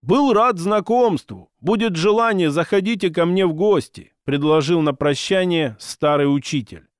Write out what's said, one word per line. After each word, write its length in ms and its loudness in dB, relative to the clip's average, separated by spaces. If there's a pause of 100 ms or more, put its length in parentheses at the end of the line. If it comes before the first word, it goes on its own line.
«Был 300 2
рад 260 2
знакомству. 920 -2 (100)
Будет 340 -2
желание, 560 0
заходите 600 -2
ко 160 0
мне 200 2
в 60 0
гости», — 640 -2 (100)
предложил 560 0
на 140 0
прощание 840 -2
старый 560 0
учитель. 540 -8 (120)